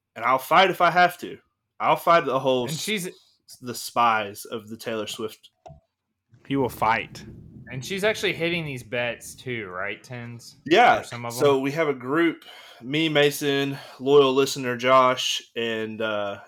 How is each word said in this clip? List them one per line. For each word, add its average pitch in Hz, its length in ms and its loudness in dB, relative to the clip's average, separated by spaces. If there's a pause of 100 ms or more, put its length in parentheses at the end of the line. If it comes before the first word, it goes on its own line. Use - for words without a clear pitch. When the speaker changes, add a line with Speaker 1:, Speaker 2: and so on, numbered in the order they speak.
(140)
Speaker 1:
And 113 100 -8
I'll 127 140 4
fight 180 320 4
if - 100 -2
I 175 120 4
have 180 260 4
to. 92 180 -12 (440)
I'll 131 160 2
fight 170 280 2
the 131 140 0
whole 131 280 0
Speaker 2:
And - 60 -6
Speaker 1:
s-, 165 80 -8
Speaker 2:
she's 196 280 -4 (520)
Speaker 1:
the 123 140 -10
spies 110 720 -2
of 107 240 -12
the 110 80 -14
Taylor 110 320 -8
Swift. - 420 -12 (960)
Speaker 3:
He 143 80 -4
will 135 140 0
fight. 110 560 -2 (480)
Speaker 2:
And 131 120 -10
she's 190 200 -6
actually 214 280 0
hitting 165 320 -4
these 131 200 -8
bets 120 500 -6
too, 117 320 -8
right, 95 340 -8
Tins? 120 640 -16
Speaker 1:
Yeah. 156 360 6
Speaker 2:
Or - 40 -10
some 120 220 -12
of 120 60 -8
Speaker 1:
So 139 220 4
Speaker 2:
them? 135 80 2
Speaker 1:
we 135 100 -2
have 160 160 -2
a 143 60 0
group: 143 500 -2 (360)
me, 147 280 -2
Mason, 143 680 0 (220)
loyal 135 360 6
listener 135 420 0
Josh, 127 680 4 (140)
and, 110 440 -4
uh, 104 480 -4